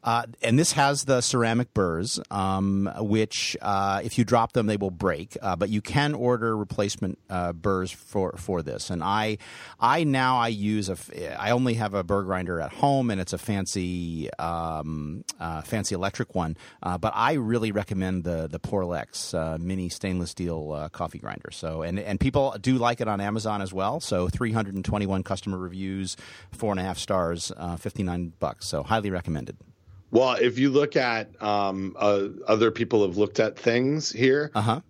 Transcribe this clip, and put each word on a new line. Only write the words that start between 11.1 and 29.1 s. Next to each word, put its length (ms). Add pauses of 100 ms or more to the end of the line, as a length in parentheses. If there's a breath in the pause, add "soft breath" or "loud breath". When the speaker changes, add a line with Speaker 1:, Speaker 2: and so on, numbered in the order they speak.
Speaker 1:
I 120
only 240
have 200
a 80
burr 200
grinder 380
at 120
home, 380
and 100
it's 120
a 60
fancy, 1000
um, 840 (140)
uh, 240
fancy 320
electric 400
one. 220 (260 loud breath)
Uh, 160
but 160
I 200
really 380
recommend 520
the, 240
the 100
Porlex, 760
uh, 240
mini 300
stainless 420
steel, 420
uh, 160
coffee 300
grinder. 320
So, 320
and, 160
and 220
people 400
do 180
like 220
it 80
on 120
Amazon 420
as 100
well. 280
So 280
three 240
hundred 220
and 100
twenty-one 380
customer 360
reviews, 580 (360 loud breath)
four 200
and 80
a 20
half 160
stars, 580
uh, 200
fifty-nine 640
bucks. 280
So 160
highly 280